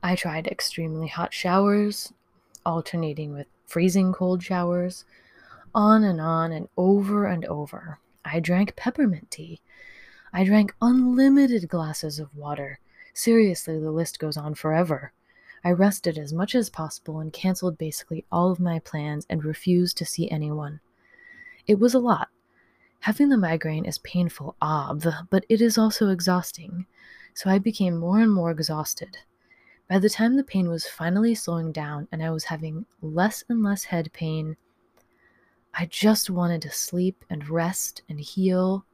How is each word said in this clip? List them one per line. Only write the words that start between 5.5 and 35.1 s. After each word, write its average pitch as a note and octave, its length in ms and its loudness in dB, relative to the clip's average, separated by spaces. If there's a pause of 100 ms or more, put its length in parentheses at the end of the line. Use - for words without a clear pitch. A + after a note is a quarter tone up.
on G#3+ 300 6
and E3+ 160 0
on E3 320 0
and - 240 -8
over G3+ 480 4
and F3+ 180 -2
over. D3 560 -10 (240)
I D#3 160 -4
drank F3 380 0
peppermint A#3+ 520 0
tea. D#3+ 300 -14 (720)
I F#3+ 140 2
drank G3+ 360 4
unlimited B3+ 880 6
glasses D#3 520 -6
of D3 140 -12
water. C#3+ 460 -10 (340)
Seriously, G3 680 2
the D#3 120 -4
list D#3+ 260 -4
goes D3+ 200 -6
on D3+ 180 -6
forever. D#3+ 560 0 (540)
I F3 60 2
rested F3+ 460 2
as D3 140 -10
much F3+ 240 -4
as A#3 140 0
possible D#3 500 -10
and D#3 140 -8
canceled F#3 440 -2
basically D#3+ 540 -8
all F3 180 2
of F3+ 120 0
my E3+ 180 0
plans D3+ 500 -8
and D#3 140 -4
refused F3 540 0
to E3 80 -6
see - 260 -4
anyone. D3+ 480 -6 (880)
It G#3 120 4
was A#3+ 140 6
a C4 60 6
lot. A#3 300 2 (720)
Having C#4+ 260 2
the C4+ 100 6
migraine D#3+ 460 0
is - 140 -6
painful, - 640 -4
ob, D3+ 420 -2 (260)
but - 200 2
it A3+ 100 4
is A3+ 180 4
also A3 340 2
exhausting. F3+ 760 -2 (480)
So - 160 -4
I G3 100 6
became F#3+ 380 0
more F3+ 240 2
and A3 120 6
more E3+ 180 2
exhausted. D#3 680 -6 (720)
By F#3+ 100 4
the G3+ 100 4
time A#3 260 2
the C#4 80 2
pain F#3 240 0
was E3 180 -4
finally G3+ 480 0
slowing E3 380 -4
down D3 400 -8
and D#3 100 -6
I D#3+ 80 -2
was D#3+ 140 -4
having D#3+ 420 -8 (160)
less E3 460 -2
and A#3 160 0
less G3+ 220 -2
head E3 260 -4
pain, D#3 460 -6 (1160)